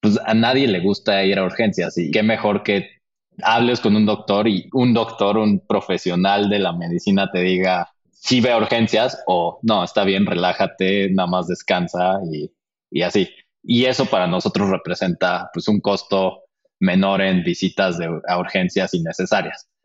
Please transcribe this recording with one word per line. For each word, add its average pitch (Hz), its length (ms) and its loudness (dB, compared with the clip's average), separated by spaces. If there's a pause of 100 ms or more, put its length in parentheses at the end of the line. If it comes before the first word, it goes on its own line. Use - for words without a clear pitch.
pues, 107 240 2
a 113 80 0
nadie 123 340 2
le 92 120 0
gusta 98 440 0
ir 98 140 2
a 95 80 0
urgencias 95 520 -2
y 80 140 -2
qué 107 120 2
mejor 104 400 0
que 101 260 -2 (540)
hables 120 360 2
con 107 160 2
un 107 100 4
doctor 104 420 0
y 98 260 -2
un 123 200 4
doctor, 110 440 0
un 107 220 2
profesional 98 880 0
de 104 100 0
la 90 140 0
medicina 87 580 -2
te 92 100 -2
diga, 92 480 0 (220)
"Sí - 300 0
ve 120 100 4
a 117 60 4
urgencias", 113 680 0
o, 87 340 0
"No, 110 220 2
está 101 200 0
bien, 98 220 2
relájate, 92 880 0
nada 95 160 0
más 90 200 -2
descansa", 90 720 -2 (120)
y, 76 200 -10 (400)
y 82 120 -2
así. 90 260 0 (340)
Y 120 220 2
eso 127 200 2
para 90 220 0
nosotros 95 420 0
representa, 90 840 -2
pues, 87 140 -6
un 104 140 2
costo 95 640 -2 (360)
menor 95 420 2
en 92 220 0
visitas 90 540 -2
de, 85 120 -6 (180)
a 87 120 0
urgencias 92 540 -2
innecesarias. - 760 -4 (160)